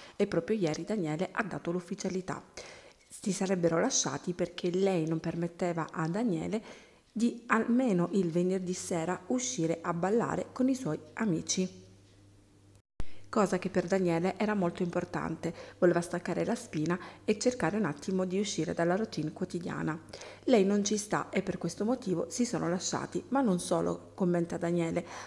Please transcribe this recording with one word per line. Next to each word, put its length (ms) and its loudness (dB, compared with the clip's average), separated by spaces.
e 100 2
proprio 300 0
ieri 260 0
Daniele 480 -2
ha 120 -4
dato 280 -4
l'ufficialità. 720 -4
Si 240 -4
sarebbero 480 2
lasciati 540 0
perché 380 -2
lei 360 2
non 140 0
permetteva 680 -2
a 200 -2
Daniele 520 0
di 320 0
almeno 640 4
il 180 4
venerdì 440 2
sera 540 -2
uscire 540 0
a 120 -2
ballare 580 0
con 160 2
i 80 4
suoi 240 -2
amici. 720 -2
Cosa 300 2
che 100 -4
per 160 0
Daniele 540 2
era 160 0
molto 260 0
importante, 720 -4
voleva 240 6
staccare 440 -2
la 100 0
spina 420 -2
e 140 2
cercare 400 0
un 80 2
attimo 400 0
di 140 0
uscire 340 -2
dalla 220 2
routine 360 -2
quotidiana. 720 -4
Lei 200 8
non 180 4
ci 140 0
sta 320 -2
e 140 0
per 160 -4
questo 260 -4
motivo 440 0
si 140 0
sono 240 -2
lasciati, 600 -2
ma 140 2
non 180 4
solo, 560 -2
commenta 420 2
Daniele, 480 0